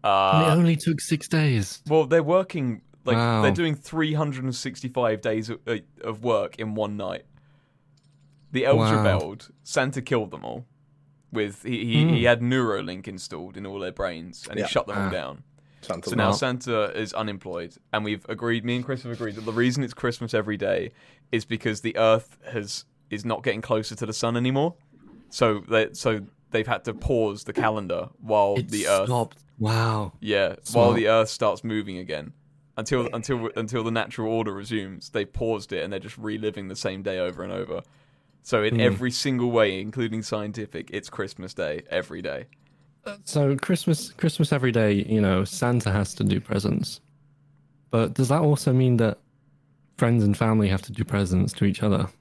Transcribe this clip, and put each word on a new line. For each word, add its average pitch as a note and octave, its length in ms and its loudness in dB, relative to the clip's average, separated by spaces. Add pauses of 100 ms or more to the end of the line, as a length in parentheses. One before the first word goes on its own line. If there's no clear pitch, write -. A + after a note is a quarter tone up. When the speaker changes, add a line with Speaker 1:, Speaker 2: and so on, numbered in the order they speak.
Speaker 1:
And G2 400 6
it - 80 6
Speaker 2:
Uh, D#3 40 6
Speaker 1:
only E3+ 220 4
took D#3 240 -2
six - 260 -2
days. C#3 600 0
Speaker 2:
well, D#3 180 4
they're D#3+ 180 4
working, E3 580 0 (220)
like, B2 140 2
Speaker 1:
Wow. A#2 240 4
Speaker 2:
they're - 100 6
doing D#3 240 0
three D#3 380 -2
hundred D3 320 -2
and B2+ 100 -4
sixty-five B2 680 -2
days A2 280 -2
of, A2+ 180 -8
uh, A#2 100 -2 (240)
of A2 220 -6
work A2 340 0
in A2 180 -6
one G#2 200 -2
night. F#2+ 300 -8 (1300)
The B2+ 140 0
elves A2+ 260 6
Speaker 1:
Wow. A2 60 6
Speaker 2:
rebelled. G2+ 520 0 (140)
Santa C#3 380 -2
killed A2+ 300 0
them C#2 140 -14
all. A#1+ 200 -10 (680)
With G#2 320 -4
he, A#2 220 -4
he, C#3+ 220 4
he D#3+ 140 4
Speaker 1:
Hmm. A#2 40 4
Speaker 2:
had A#2+ 160 6
Neuralink G#2+ 680 0
installed F#2 500 -12
in G2 80 -12
all G2 140 -10
their F#2 120 -6
brains, F2 580 -8
and G#2 80 -8
Speaker 3:
Yeah. G#2 80 -2
Speaker 2:
he F#2 60 -6
shut - 160 0
them G2+ 100 -6
all G2 100 -2
Speaker 1:
Ah. - 40 -2
Speaker 2:
down. C#2+ 320 -8 (380)
Speaker 3:
Santa - 280 -6
Speaker 2:
So B2 60 -2
now A2 160 4
Speaker 1:
Smart. G#2+ 80 2
Speaker 2:
Santa A#2+ 600 -2
is A2 140 -6
unemployed, F#2 640 -8 (180)
and G#2+ 100 0
we've G#2+ 240 -4
agreed, A#2 380 -2
me A#2+ 120 -2
and B2 80 -4
Chris B2+ 180 -8
have A#2+ 80 -10
agreed, A2 240 -8
that A2 100 -12
the A2 80 -4
reason B2 300 2
it's A#2+ 100 -6
Christmas A#2+ 400 -4
every G#2 240 0
day G2 340 -2 (400)
is A2 140 -2
because A2+ 360 -4
the A2+ 160 -4
Earth A2+ 400 4 (140)
has, G#2 340 -8 (240)
is G#2 140 -6
not A2+ 200 -4
getting A2 180 -2
closer A2 340 -2
to A2+ 100 -6
the G#2+ 80 -6
sun A#2 220 -2
anymore. C3+ 400 0 (540)
So A2 300 2 (100)
they, A2 240 4
so A2 280 -2 (300)
they've A2 160 0
had A#2 180 -2
to A#2 80 -6
pause A2 500 -2
the - 100 -10
calendar F#2+ 560 -2 (100)
while G#2 380 2
Speaker 1:
It - 120 -4
Speaker 2:
the G#2 180 0
Earth G2 180 4
Speaker 1:
stopped. A#2+ 320 -2 (220)
Wow. A2 600 0
Speaker 2:
Yeah, G2+ 280 2 (240)
while A#2 160 6
Speaker 1:
Smart. A#2+ 80 6
Speaker 2:
the A2 120 2
Earth A2 220 4
starts G#2 340 0
moving G#2 340 -4
again. D#2 360 -10 (420)
Until, A#2+ 380 0
until, A#2 420 -4
until A2+ 280 -4
the A2+ 80 -2
natural A2+ 420 -2
order A2 200 0
resumes, G2 580 -6
they G#2 140 0
paused A2+ 460 -4
it, E2+ 120 -2
and F#2+ 100 -6
they're F#2+ 60 -6
just G#2 180 -14
reliving G#2+ 520 -6
the G2 60 -10
same F#2+ 280 -6
day F#2+ 160 -4
over F#2+ 240 -4
and F#2+ 100 -8
over. F#2 300 -6 (580)
So A2 220 2
in A2+ 120 2
Speaker 1:
Hmm. A#2 60 4
Speaker 2:
every A#2+ 300 2
single B2 400 0
way, G#2 280 4
including A2 440 -4
scientific, G#2 680 -8
it's G2 180 -8
Christmas - 440 -8
Day D#2+ 360 -6
every F2+ 320 -4
day. C#2+ 240 -8 (600)
Speaker 1:
Uh, G#3 200 -10
so C#3 320 2
Christmas, - 560 0
Christmas - 400 0
every C3 180 2
day, A2 220 4
you G#2+ 280 2
know, F#2+ 220 4
Santa B2 480 0
has G2+ 240 0
to - 80 -2
do C#3+ 160 4
presents. - 600 -2 (880)
But A#2 220 2
does B2+ 160 2
that D3+ 120 4
also D3 320 4
mean B2+ 240 6
that A2 220 2 (800)
friends A#2 260 4
and G2+ 140 4
family A2 320 4
have F#2+ 140 2
to - 100 -14
do G#2+ 100 -4
presents F#2+ 500 2
to - 120 0
each G2 180 0
other? G2+ 240 2 (140)